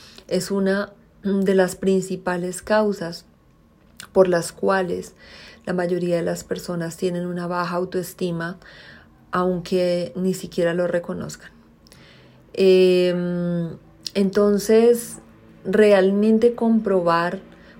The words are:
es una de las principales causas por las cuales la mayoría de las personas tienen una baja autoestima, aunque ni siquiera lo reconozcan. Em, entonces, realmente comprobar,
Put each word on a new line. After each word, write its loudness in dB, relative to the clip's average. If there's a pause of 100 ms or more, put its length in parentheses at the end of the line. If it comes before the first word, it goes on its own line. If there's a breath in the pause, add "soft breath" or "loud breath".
(280 loud breath)
es -4
una -2 (300)
de 0
las 2
principales -4
causas -2 (880)
por 6
las 0
cuales -2 (520 loud breath)
la -4
mayoría -2
de 0
las -4
personas -8
tienen -4
una -6
baja -4
autoestima, -6 (720 loud breath)
aunque -2
ni 0
siquiera -2
lo -2
reconozcan. -8 (1000 loud breath)
Em, 2 (380)
entonces, 2 (480)
realmente 4
comprobar, 0 (400 loud breath)